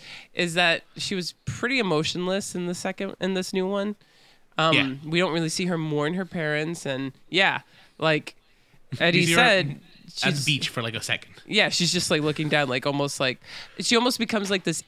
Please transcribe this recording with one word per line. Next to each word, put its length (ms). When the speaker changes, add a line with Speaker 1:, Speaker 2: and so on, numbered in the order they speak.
Speaker 1:
is 200
that 300
she 200
was 180
pretty 340
emotionless 760
in 120
the 80
second, 460
in 140
this 180
new 140
one. 300
Um, 200
Speaker 2:
Yeah. 160
Speaker 1:
we 140
don't 160
really 160
see 160
her 100
mourn 380
her 100
parents, 640
and 260
yeah, 320
like 380
Speaker 2:
<laughs> 340
Speaker 1:
Eddie 200
Speaker 2:
You 60
see 60
her 60
Speaker 1:
said, 300
Speaker 2:
at 600
the 0
Speaker 1:
she's 160
Speaker 2:
beach 240
for, 100
like, 140
a 80
second. 320
Speaker 1:
Yeah, 220
she's 240
just, 180
like, 120
looking 260
down, 200
like, 180
almost 340
like, 180
she 160
almost 220
becomes, 320
like, 140
this 240